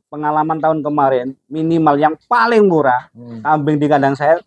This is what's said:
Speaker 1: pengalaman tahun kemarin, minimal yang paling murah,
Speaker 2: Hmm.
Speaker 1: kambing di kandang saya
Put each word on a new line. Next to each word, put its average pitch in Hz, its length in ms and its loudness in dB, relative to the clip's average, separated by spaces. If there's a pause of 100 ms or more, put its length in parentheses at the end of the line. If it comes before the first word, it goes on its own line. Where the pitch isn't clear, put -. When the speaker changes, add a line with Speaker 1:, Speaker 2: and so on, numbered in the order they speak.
Speaker 1:
pengalaman 151 540 -4
tahun 156 220 0
kemarin, 135 460 0 (200)
minimal 160 480 0
yang 151 180 0 (120)
paling 226 400 2
murah, 135 440 2
Speaker 2:
Hmm. 117 300 -18
Speaker 1:
kambing 151 380 0
di 147 100 0
kandang 139 260 2
saya 151 340 0